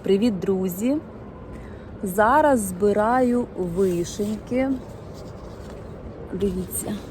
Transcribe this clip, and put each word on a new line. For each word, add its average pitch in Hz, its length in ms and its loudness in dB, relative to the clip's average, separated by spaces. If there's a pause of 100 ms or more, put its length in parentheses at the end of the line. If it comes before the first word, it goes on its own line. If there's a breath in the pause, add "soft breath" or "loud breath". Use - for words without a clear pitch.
Привіт, 196 360 4
друзі! 190 580 0 (1040 loud breath)
Зараз 233 560 6
збираю 208 880 2 (100)
вишеньки. 196 1120 0 (1600)
Дивіться. 185 600 -2 (180)